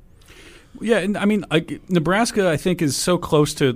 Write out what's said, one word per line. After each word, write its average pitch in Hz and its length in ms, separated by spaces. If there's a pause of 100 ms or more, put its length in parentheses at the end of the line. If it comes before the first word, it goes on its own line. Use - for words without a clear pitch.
(840)
Yeah, 214 160
and 190 180
I 190 80
mean, 208 260
like, 160 380
Nebraska, 185 640
I 151 80
think, 180 240
is 139 120
so 180 220
close 151 380
to 131 220